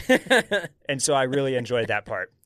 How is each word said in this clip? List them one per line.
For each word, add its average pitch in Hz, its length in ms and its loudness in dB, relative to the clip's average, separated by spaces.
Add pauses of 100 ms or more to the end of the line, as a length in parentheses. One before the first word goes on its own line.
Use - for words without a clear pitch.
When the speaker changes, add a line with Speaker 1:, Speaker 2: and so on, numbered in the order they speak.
Speaker 1:
<laughs> - 840 0
Speaker 2:
And 139 140 -4
so 147 120 2
I 135 80 4
really 131 340 0
enjoyed 117 320 -2
that 104 160 -2
part 95 260 -6 (160)